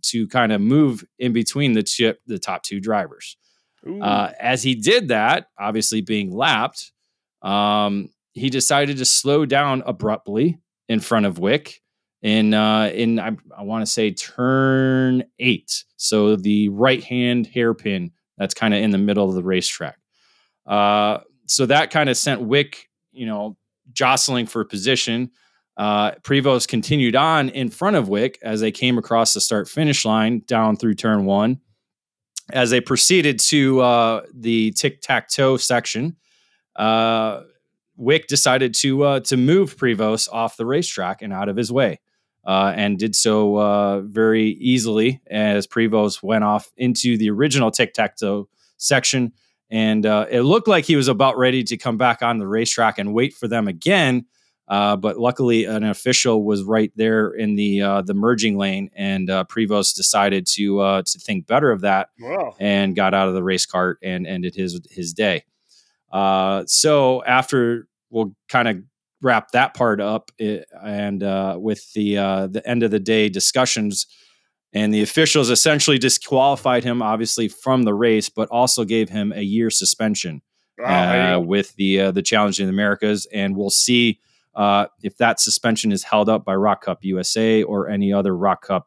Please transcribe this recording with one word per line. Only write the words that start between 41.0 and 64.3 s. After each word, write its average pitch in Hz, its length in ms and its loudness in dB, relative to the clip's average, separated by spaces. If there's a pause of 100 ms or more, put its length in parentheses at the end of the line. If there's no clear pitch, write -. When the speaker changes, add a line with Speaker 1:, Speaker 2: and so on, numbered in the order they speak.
Speaker 1:
and 107 120 -10
out 98 160 -4
of 98 80 -4
his 117 140 -2
way, 123 280 0 (460)
uh, 95 300 2
and 104 220 -2
did 104 180 -2
so, 107 420 2
uh, 101 440 2
very 110 500 2
easily 117 760 0
as 104 400 0
Prevost 107 560 0
went 104 200 0
off 104 340 -2
into 123 400 0
the 107 120 0
original 123 420 0
tic-tac-toe - 760 -4 (300)
section. 127 560 -2 (380)
And, 110 340 0
uh, 107 240 2
it 123 120 2
looked 180 260 2
like 180 180 4
he 165 100 2
was 135 120 2
about 127 300 2
ready 127 260 2
to 110 140 -8
come 117 200 -4
back 120 240 2
on 120 160 0
the 101 100 -6
racetrack 113 520 0
and 104 140 -4
wait 127 200 0
for - 140 -8
them 110 200 -2
again. 123 580 0 (420)
Uh, 101 280 0
but 98 220 -4
luckily, 117 480 0
an 107 180 -4
official 110 600 0
was 101 200 0
right 107 320 0
there 110 340 0
in 107 260 -2
the, 101 260 0
uh, 98 200 0
the 95 120 -4
merging 107 440 0
lane, 98 380 -4
and, 98 340 -4
uh, 95 140 0
Prevost 104 520 -2
decided 98 520 0
to, 101 320 0
uh, 98 240 2
to - 160 -6
think 95 260 -6
better 135 240 2
of 104 120 0
that 98 280 0 (100)
Speaker 2:
Wow. 131 400 -8
Speaker 1:
and 98 360 0
got 95 180 2
out 98 140 2
of 92 60 -2
the 92 100 -2
race 92 220 0
cart 90 360 -2
and 90 240 -6
ended 90 300 -8